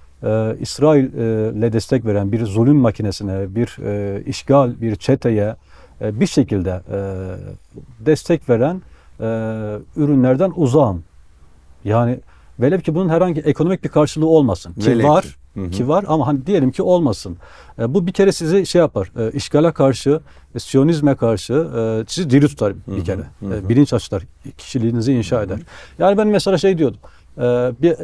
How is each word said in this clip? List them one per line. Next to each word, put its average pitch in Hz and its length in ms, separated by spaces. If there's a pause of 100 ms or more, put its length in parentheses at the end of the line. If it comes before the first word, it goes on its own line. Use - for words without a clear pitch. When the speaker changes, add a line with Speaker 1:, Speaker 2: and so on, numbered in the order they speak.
(240)
Speaker 1:
e, 110 360
İsrail'e 113 1120
destek 110 320
veren 101 260
bir 113 140
zulüm 113 320
makinesine, 98 800
bir, 120 280
e, 101 420
işgal, 123 560
bir 110 140
çeteye, 110 600 (460)
e, 107 180
bir 190 80
şekilde, 92 540 (100)
e, 98 80 (1080)
destek 156 440
veren, 139 320 (380)
e, 113 60 (720)
ürünlerden 143 600
uzağım. 123 480 (800)
Yani 120 360 (400)
velev 151 200
ki 151 160
bunun 180 140
herhangi 170 320
ekonomik 160 420
bir 151 60
karşılığı 156 380
olmasın. 123 460
Ki 104 140
Speaker 2:
Velev 120 140
ki. 143 80
Speaker 1:
var, 165 280 (160)
Speaker 2:
Hı 101 80
hı. 90 80
Speaker 1:
ki 104 180
var 185 200
ama 156 200
hani 139 180
diyelim 151 260
ki 185 120
olmasın. 151 540 (420)
E, 120 140
bu 180 140
bir 190 40
kere 196 200
sizi 170 340
şey - 140
yapar, 110 400
e, 110 120
işgale 151 400
karşı, 139 480 (360)
e, 113 40
Siyonizme 143 560
karşı, 113 380
e, 113 540
sizi 170 220
diri 143 180
tutar 107 260 (140)
bir 95 60
Speaker 2:
Hı 98 60
hı. 90 40
Speaker 1:
kere. 92 180 (180)
Speaker 2:
Hı 101 60
hı. 104 100
Speaker 1:
E, 98 140
bilinç 131 240
açlar, 104 300 (340)
kişiliğinizi 117 560
inşa 120 220
Speaker 2:
Hı 113 40
hı. 104 60
Speaker 1:
eder. 101 140 (400)
Yani 196 180
ben 214 100
mesela 196 300
şey 190 200
diyordum, 143 220 (380)
e, - 40 (400)
bir, 165 220